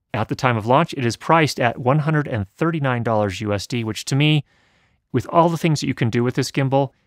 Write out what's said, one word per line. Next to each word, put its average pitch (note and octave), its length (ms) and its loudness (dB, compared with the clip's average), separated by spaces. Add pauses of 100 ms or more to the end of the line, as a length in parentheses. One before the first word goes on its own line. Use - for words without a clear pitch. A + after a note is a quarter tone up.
(140)
At A2 140 -2
the G#2+ 80 -4
time B2 200 0
of G#2+ 100 -4
launch, C#3+ 280 2
it C3 100 -6
is A#2 120 0
priced D#3+ 440 2
at A#2+ 180 0
one C3 220 2
hundred D3 280 -2
and G#2 280 -4
thirty-nine C#3+ 460 -2
dollars G#2 380 0
U G#2 120 -2
S G2+ 140 -4
D, A#2+ 180 -4
which A2 220 -6
to C#3 100 -2
me, D3+ 280 2 (680)
with B2 180 -2
all E3 180 4
the E3 100 0
things D#3 220 0
that C#3+ 80 -4
you C3 60 -2
can A#2 160 0
do A#2 120 0
with B2 120 -2
this C3 180 -4
gimbal, C3+ 380 0 (160)